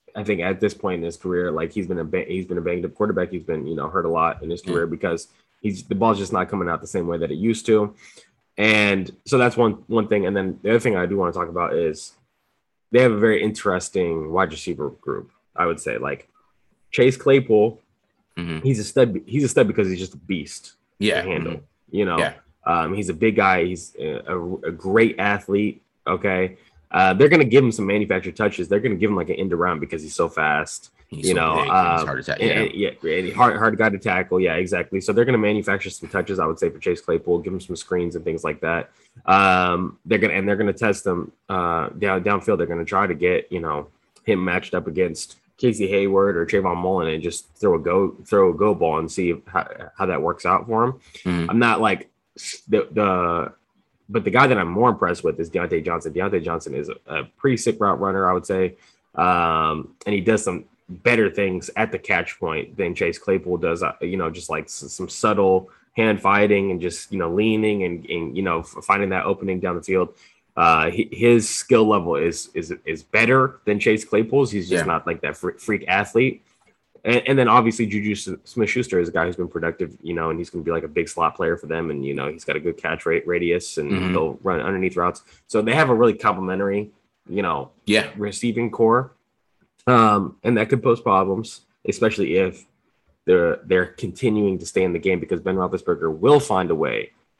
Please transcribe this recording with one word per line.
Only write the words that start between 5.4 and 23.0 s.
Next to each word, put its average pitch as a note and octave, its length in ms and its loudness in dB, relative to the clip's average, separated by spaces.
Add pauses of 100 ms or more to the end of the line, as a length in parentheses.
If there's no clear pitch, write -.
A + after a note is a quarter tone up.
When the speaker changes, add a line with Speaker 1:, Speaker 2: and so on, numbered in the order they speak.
Speaker 1:
he's, G2 220 -6
the - 120 -6
ball's G#2+ 240 4
just G2 140 -6
not F#2 160 0
coming F2+ 200 -4
out D#2+ 120 -2
the D#2+ 60 -16
same F2 200 -4
way E2+ 120 -2
that E2 120 -4
it C#2+ 60 -6
used A2+ 300 -2
to. G#2+ 280 4 (600)
And G#2 540 4 (160)
so C3 120 2
that's B2 180 4
one, A2+ 160 4 (160)
one A2 200 0
thing. G#2 180 2
And G2 100 0
then F#2+ 260 -4
the G2+ 80 0
other A2+ 100 4
thing A2 160 0
I F2 100 0
do G2 100 -2
wanna F2+ 160 0
talk F2 160 -4
about E2+ 260 -2
is D#2+ 380 -4 (760)
they A#2+ 120 6
have A#2+ 100 6
a G#2 60 0
very G#2+ 240 4
interesting F2+ 880 -2
wide F2+ 200 0
receiver D2 380 -8
group, - 400 -10 (240)
I F2 120 -2
would E2 140 -4
say. A#1 180 -6
Like, C#2 300 -8 (600)
Chase C3 260 4
Claypool, A#2 680 4 (560)
Speaker 2:
Mm-hmm. E2+ 280 -6
Speaker 1:
he's C3+ 120 2
a G#2 60 -4
stud. A#2+ 400 2
He's C#3 200 -2
a B2 40 2
stud B2 180 4
because G2+ 220 0
he's F2+ 100 -4
just F#2 140 -10
a - 60 -18
beast - 560 -10 (240)
Speaker 2:
Yeah. G2 240 0
Speaker 1:
to F#2 80 -8
handle. E2 240 -4
Speaker 2:
Mm-hmm. - 420 -14
Speaker 1:
You G2+ 80 0
know, E2+ 140 0
Speaker 2:
Yeah. D#2 160 -2 (320)
Speaker 1:
um, E2 260 0
he's G2 160 -4